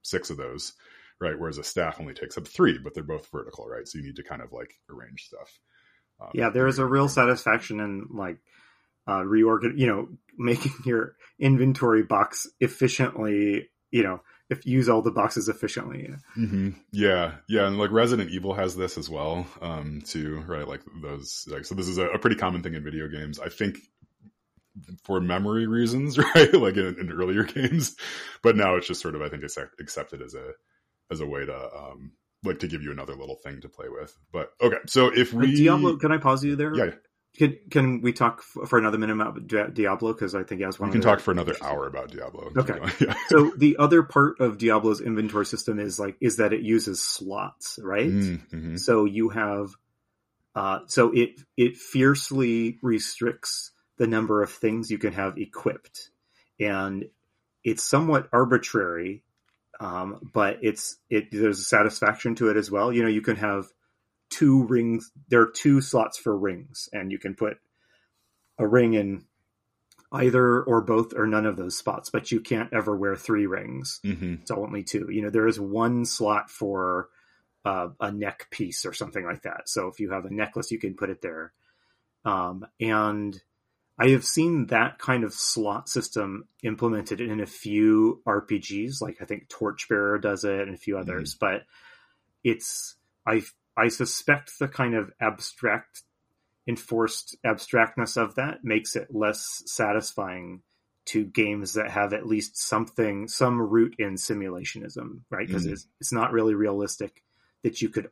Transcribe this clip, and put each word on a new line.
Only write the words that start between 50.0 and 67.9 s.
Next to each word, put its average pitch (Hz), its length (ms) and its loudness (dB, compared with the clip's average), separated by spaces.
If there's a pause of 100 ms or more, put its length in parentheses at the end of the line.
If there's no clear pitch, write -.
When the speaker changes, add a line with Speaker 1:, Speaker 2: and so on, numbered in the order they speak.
Speaker 2:
uh, 98 320 -2
so 120 240 4
it, 117 280 2 (160)
it 120 220 2
fiercely 131 1040 2
restricts - 920 -4 (260)
the 120 100 2
number 110 340 2
of 98 100 0
things 113 380 -2
you 110 80 -2
can 101 160 -2
have 95 240 -4
equipped. - 720 -8 (500)
And 98 460 -4 (580)
it's 110 200 -2
somewhat 151 500 2
arbitrary, 98 880 2 (580)
um, 95 540 -8
but 101 300 2
it's, - 340 -2 (140)
it, 107 200 2
there's 104 280 2
a - 40 -8
satisfaction 107 720 2
to 113 140 4
it 104 80 4
as 101 140 0
well. 101 200 2
You 120 120 2
know, 113 60 2
you 107 120 2
can 107 140 0
have 98 300 -2 (640)
two 135 360 6
rings, 117 460 0 (180)
there 120 120 8
are 113 100 6
two 139 300 6
slots 117 360 0
for 110 200 -2
rings, 92 540 -6
and 95 200 -8
you 98 80 -6
can 98 160 -8
put 107 220 -4 (1000)